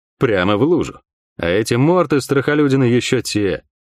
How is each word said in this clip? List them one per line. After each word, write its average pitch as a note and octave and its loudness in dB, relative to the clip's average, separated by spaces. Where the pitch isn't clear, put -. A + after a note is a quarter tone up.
Прямо G#2 0
в G#2+ -2
лужу. D3+ -2
А E2+ -4
эти G#2 0
морты D3+ 2
страхолюдины C#3 0
еще A#2+ 0
те. G2 -4